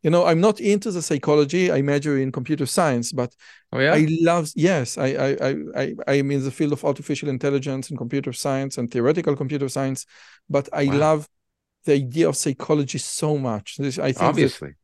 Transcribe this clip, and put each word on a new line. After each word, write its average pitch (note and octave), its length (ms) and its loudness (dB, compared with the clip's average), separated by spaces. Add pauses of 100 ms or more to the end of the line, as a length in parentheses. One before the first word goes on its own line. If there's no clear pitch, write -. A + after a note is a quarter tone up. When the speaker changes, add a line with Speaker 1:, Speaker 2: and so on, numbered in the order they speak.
Speaker 1:
You D#3 80 2
know, F3 160 4
I'm E3+ 160 4
not G#3 180 4
into G3+ 320 0
the F3 100 -4
psychology. D3+ 680 2
I C#3 100 2
major C#3+ 360 0
in C3 140 0
computer C#3+ 340 -2
science, B2+ 460 0
but B2 240 -4 (360)
Speaker 2:
Oh, C3 80 -4
yeah? C#3+ 160 4
Speaker 1:
I D#3 120 6 (140)
love, E3 340 2
yes, D3+ 420 0
I, C3+ 100 0
I, C3+ 220 0 (200)
I, C#3 60 -2 (200)
I, C3+ 200 -4 (120)
I'm C#3 240 2
in C#3 120 0
the C3+ 80 -4
field D3 220 0
of C3+ 120 -6
artificial D3 440 -4
intelligence C3+ 600 -2
and C#3 80 -8
computer C3 360 -4
science C3+ 440 -4
and A#2+ 140 -4
theoretical C#3+ 440 2
computer C#3 340 -4
science, C3+ 360 -4 (440)
but C#3 240 0
I D3 120 0
Speaker 2:
Wow. C#3 120 2
Speaker 1:
love D#3 320 2 (560)
the D#3 80 4
idea C#3+ 360 2
of C#3+ 60 0
psychology C#3+ 640 0
so D3+ 400 -2
much. A2+ 400 -6
This, C#3 220 -4
I C#3 120 0
think B2+ 60 -2
that - 80 2
Speaker 2:
Obviously. B2+ 480 0 (100)